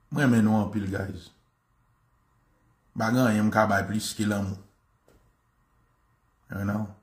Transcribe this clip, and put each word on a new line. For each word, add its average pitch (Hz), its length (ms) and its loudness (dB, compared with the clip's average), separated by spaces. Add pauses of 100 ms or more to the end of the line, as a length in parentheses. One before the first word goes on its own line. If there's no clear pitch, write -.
(120)
Moi, 143 160 2
mais 117 120 6
non, 107 160 4
en 101 120 0
pile, 101 200 -4
guys. 95 440 -8 (1600)
Bagan, 117 360 0
il 107 60 2
y - 40 2
a - 20 2
un 104 400 2
plus 104 320 -6
que - 80 -4
l'amour. 101 360 -2 (1900)
You 95 100 -8
know? 104 240 -4 (160)